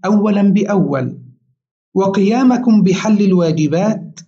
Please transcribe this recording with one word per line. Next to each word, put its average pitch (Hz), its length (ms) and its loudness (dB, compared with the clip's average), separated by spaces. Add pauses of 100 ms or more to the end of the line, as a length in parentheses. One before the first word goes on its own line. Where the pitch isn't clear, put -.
أولا 202 380 0
بأول، 165 760 0 (760)
وقيامكم 214 880 2
بحل 202 400 0
الواجبات 175 1040 -2